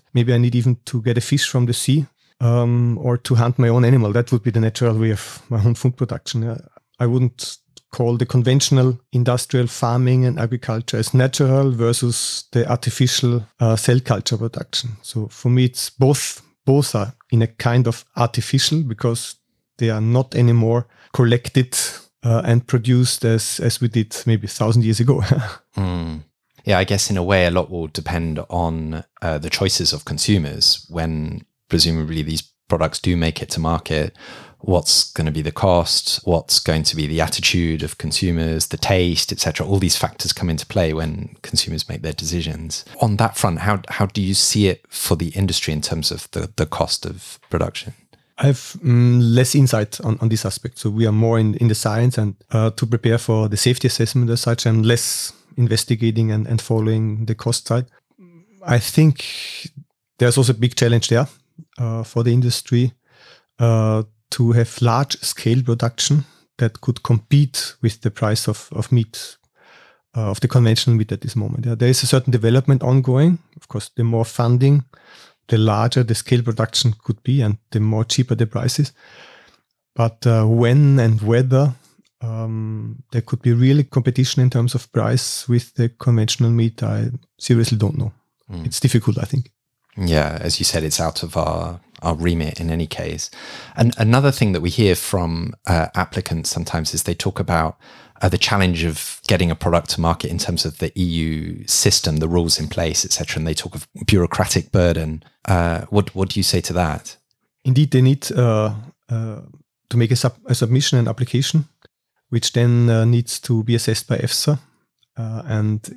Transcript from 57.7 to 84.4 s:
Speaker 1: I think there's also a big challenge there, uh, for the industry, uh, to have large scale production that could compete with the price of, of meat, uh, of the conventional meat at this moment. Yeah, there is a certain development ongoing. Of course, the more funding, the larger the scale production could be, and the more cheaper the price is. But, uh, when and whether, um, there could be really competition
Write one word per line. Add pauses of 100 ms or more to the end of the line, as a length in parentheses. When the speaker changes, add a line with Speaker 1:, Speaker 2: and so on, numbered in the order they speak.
Speaker 1:
I
think (920)
there's
also
a
big
challenge
there, (500)
uh,
for
the
industry, (640)
uh, (260)
to
have
large
scale
production (320)
that
could
compete
with
the
price
of,
of
meat, (800)
uh,
of
the
conventional
meat
at
this
moment.
Yeah,
there
is
a
certain
development
ongoing. (180)
Of
course,
the
more
funding, (640)
the
larger
the
scale
production (100)
could
be,
and (140)
the
more
cheaper
the
price
is. (1000)
But,
uh,
when
and
whether, (480)
um,
there
could
be
really
competition